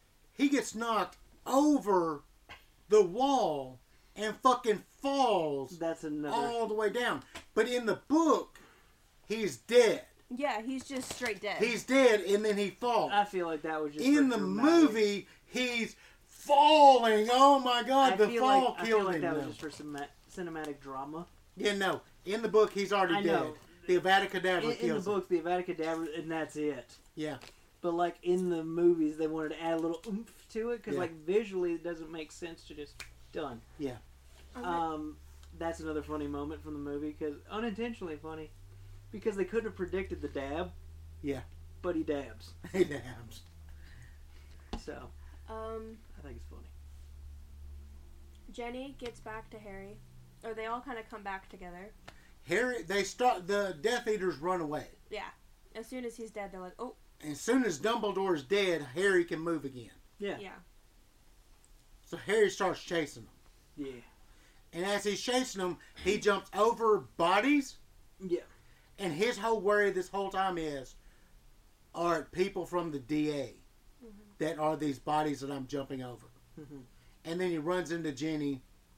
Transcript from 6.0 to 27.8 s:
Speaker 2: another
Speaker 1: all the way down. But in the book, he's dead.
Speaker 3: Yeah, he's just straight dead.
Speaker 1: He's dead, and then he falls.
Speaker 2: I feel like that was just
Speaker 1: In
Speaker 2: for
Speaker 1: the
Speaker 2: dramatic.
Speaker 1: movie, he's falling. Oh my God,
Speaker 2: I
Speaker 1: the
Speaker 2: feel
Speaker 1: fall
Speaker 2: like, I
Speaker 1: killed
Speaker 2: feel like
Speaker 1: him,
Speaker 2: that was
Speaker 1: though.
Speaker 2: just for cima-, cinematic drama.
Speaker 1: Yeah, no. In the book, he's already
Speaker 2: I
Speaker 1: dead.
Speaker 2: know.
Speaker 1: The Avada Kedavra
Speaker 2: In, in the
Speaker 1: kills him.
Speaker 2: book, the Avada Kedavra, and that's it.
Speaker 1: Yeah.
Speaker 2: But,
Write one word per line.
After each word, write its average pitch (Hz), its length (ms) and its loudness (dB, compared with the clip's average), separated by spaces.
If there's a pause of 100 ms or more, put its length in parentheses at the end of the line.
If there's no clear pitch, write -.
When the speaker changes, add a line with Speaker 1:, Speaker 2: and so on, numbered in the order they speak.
Speaker 2:
another 151 320 -4
Speaker 1:
all 233 320 0
the 208 60 -4
way 214 160 0
down. 208 340 -2 (300)
But 220 160 2
in 247 160 -2
the 202 100 2 (120)
book, 311 520 2 (680)
he's 196 320 -2
dead. 220 460 6 (260)
Speaker 3:
Yeah, 247 320 -4
he's 254 220 -6
just 262 300 -10
straight 220 280 -6
dead. 185 220 -4
Speaker 1:
He's 226 220 0
dead, 247 360 8
and 202 220 2
then 208 140 2
he 202 140 0
falls. 226 420 0
Speaker 2:
I 202 100 4
feel 185 240 -2
like 156 140 -4
that 160 200 -4
was 147 120 -4
just 151 120 -2
Speaker 1:
In 285 260 8
Speaker 2:
for 233 60 2
Speaker 1:
the 202 60 0
Speaker 2:
dramatic. 208 280 4 (120)
Speaker 1:
movie, 208 440 4 (180)
he's 240 500 -2 (300)
falling. 277 1080 8
Oh 277 280 10
my 247 240 2
God, 262 300 6
Speaker 2:
I - 40 2
Speaker 1:
the 208 100 6
Speaker 2:
feel 233 140 0
Speaker 1:
fall 262 300 6
Speaker 2:
like, - 100 -8
I 220 40 -4
Speaker 1:
killed 220 160 4
Speaker 2:
feel 190 40 0
like 180 100 0
Speaker 1:
him, 151 60 -2
Speaker 2:
that 165 140 0
was 147 80 -2
Speaker 1:
though. 135 80 -6
Speaker 2:
just - 100 -16
for 156 100 -10
cima-, 147 360 -10 (280)
cinematic 156 460 -8
drama. 139 440 -10 (300)
Speaker 1:
Yeah, 202 200 0
no. 185 260 0 (240)
In 208 160 -2
the 220 80 -2
book, 214 240 6
he's 196 180 -2
already 185 240 2
Speaker 2:
I 202 80 0
Speaker 1:
dead. 165 80 2
Speaker 2:
know. 156 220 0 (340)
Speaker 1:
The 180 120 4
Avada 190 300 4
Kedavra 185 280 0
Speaker 2:
In, 170 60 0
in 226 60 0
the 233 60 -2
Speaker 1:
kills 165 320 -2
him. 208 60 0
Speaker 2:
book, 185 160 -2
the 175 100 2
Avada 175 260 -2
Kedavra, 160 540 -4
and 156 100 -8
that's 156 280 -4
it. 147 360 -4 (220)
Speaker 1:
Yeah. 151 220 -6 (420)
Speaker 2:
But, 170 140 -2